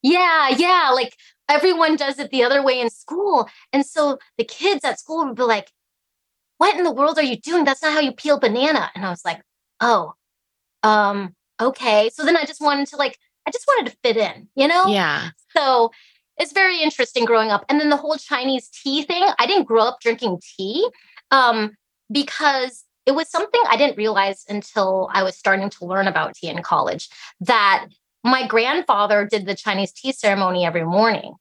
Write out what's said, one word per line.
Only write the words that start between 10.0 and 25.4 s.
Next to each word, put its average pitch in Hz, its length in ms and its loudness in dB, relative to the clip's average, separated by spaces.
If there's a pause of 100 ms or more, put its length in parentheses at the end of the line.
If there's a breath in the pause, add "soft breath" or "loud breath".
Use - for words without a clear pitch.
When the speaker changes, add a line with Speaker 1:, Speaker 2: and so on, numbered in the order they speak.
Speaker 1:
um, 202 500 0 (260)
okay." 233 540 2
So 311 100 -8
then 339 120 2
I 302 100 -2
just 302 140 -16
wanted 285 280 -2
to, 294 80 -18
like, 277 220 -4 (280)
I - 60 -4
just - 160 -6
wanted 440 240 0
to - 120 -20
fit 226 140 2
in, 190 380 -4
you 269 120 2
know? 370 220 2
Speaker 2:
Yeah. 170 400 -2 (260)
Speaker 1:
So 254 360 2 (460 soft breath)
it's 320 140 -6
very 370 300 2
interesting 254 440 -2
growing 220 240 2
up. 202 180 -2
And 294 120 2
then 294 100 2
the 294 80 4
whole 302 180 -4
Chinese 254 540 -4
tea 285 340 -4
thing, 349 200 -2 (140)
I - 80 2
didn't 381 200 0
grow 226 160 2
up 240 180 -2
drinking 226 400 -2 (160)
tea, 247 320 -4 (440 soft breath)
um, 233 440 2 (360)
because 269 720 -2 (220)
it 269 80 4
was 320 160 -4
something 427 380 0
I 226 100 2
didn't 277 200 0
realize 196 500 -2
until 190 640 -2
I 190 120 2
was 185 120 -4
starting 196 340 -2